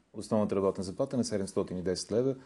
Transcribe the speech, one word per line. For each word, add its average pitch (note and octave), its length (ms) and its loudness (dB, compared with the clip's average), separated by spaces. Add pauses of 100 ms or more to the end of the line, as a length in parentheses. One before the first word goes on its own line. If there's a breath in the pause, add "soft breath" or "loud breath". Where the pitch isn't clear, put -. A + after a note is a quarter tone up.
(120)
основната G#2 440 0
работна G2 280 2
заплата C3 320 -2
на A#2 80 2
седемстотин G2 540 -2
и F2+ 40 -4
десет F2+ 300 -2
лева B2+ 220 2 (120)